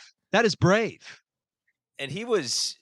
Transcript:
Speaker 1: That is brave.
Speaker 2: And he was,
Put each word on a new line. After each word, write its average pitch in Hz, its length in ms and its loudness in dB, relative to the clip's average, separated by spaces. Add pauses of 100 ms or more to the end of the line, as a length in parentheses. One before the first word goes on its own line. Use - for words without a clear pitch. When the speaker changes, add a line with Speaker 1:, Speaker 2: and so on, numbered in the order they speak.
(320)
Speaker 1:
That 220 120 2
is 208 120 2
brave. 185 680 0 (800)
Speaker 2:
And 139 120 -8
he 196 140 -8
was, 185 560 -2